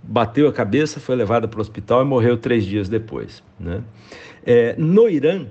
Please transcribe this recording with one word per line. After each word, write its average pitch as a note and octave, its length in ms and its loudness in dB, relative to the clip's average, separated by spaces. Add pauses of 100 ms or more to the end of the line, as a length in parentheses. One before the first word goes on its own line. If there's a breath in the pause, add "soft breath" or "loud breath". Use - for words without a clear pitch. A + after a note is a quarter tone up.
bateu A2+ 460 0
a B2+ 40 4
cabeça, B2+ 480 -2
foi C3 160 -4
levada A2+ 320 0
pro A2 140 -8
hospital A#2 400 0
e C3+ 40 2
morreu A#2+ 320 2
três A#2 280 0
dias G2 240 -4
depois, G#2 540 -8 (160)
né? E2+ 240 -8 (600 loud breath)
É, A#2+ 320 4
no F#3 300 4
Irã D#3+ 440 0